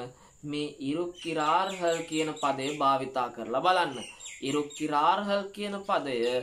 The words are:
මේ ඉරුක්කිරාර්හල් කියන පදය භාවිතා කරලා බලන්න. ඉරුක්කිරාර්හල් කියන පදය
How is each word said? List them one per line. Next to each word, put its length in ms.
මේ 400
ඉරුක්කිරාර්හල් 1200
කියන 300
පදය 420
භාවිතා 540
කරලා 320
බලන්න. 340
ඉරුක්කිරාර්හල් 1120
කියන 280
පදය 400